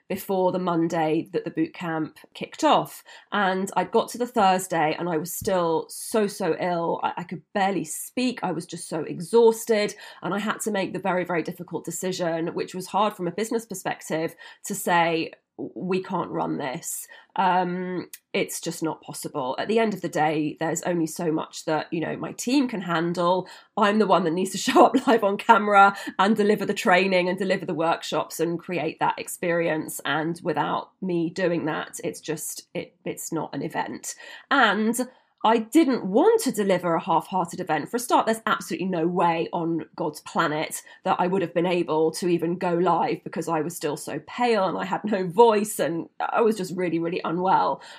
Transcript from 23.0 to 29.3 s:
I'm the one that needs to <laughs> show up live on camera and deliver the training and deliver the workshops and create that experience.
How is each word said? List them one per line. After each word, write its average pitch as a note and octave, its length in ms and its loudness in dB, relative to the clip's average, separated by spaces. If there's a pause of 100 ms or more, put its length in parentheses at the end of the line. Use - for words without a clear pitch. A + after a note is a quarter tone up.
I'm G#3 220 4
the G#3+ 80 4
one F#3 180 4
that D#3+ 80 2
needs F#3 180 -2
to - 80 -8
<laughs> - 80 -4
show B3 200 8
up B3+ 200 2
live - 160 4
on G3+ 140 2
camera G3+ 600 6 (220)
and G3+ 180 4
deliver G#3 300 2
the C#4+ 80 -2
training F#3 540 4
and F#3 100 -2
deliver F#3+ 280 -2
the F3+ 80 -4
workshops D#3+ 680 -2
and E3+ 180 0
create E3 400 -6
that - 200 0
experience. E3+ 840 -2